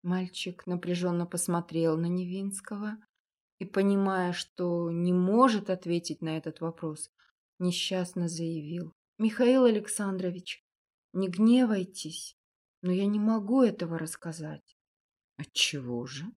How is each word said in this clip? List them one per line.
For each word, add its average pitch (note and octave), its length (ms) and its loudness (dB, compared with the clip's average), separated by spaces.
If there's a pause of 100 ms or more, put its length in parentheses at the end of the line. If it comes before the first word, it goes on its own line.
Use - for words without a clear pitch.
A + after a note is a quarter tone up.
Мальчик F3+ 640 -6
напряжённо F3 600 -2
посмотрел E3+ 680 -2
на E3+ 100 -2
Невинского G3 880 -6 (640)
и, - 60 -8
понимая, G3 680 2
что F3 580 -4
не E3+ 220 0
может G#3 580 4
ответить E3+ 520 -4
на D#3+ 140 -4
этот D#3+ 240 -8
вопрос, E3 500 -8 (480)
несчастно F3+ 720 -2
заявил: E3 640 -6 (260)
«Михаил B3 460 4
Александрович, F#3+ 1000 -2 (500)
не F#3 160 0
гневайтесь, G#3+ 1080 2 (460)
но F3+ 100 0
я G3 140 2
не G#3 120 2
могу A3 440 2
этого E3+ 360 0
рассказать». D#3+ 760 -10 (640)
«Отчего B2 680 -4
же?» C#3 200 -12 (140)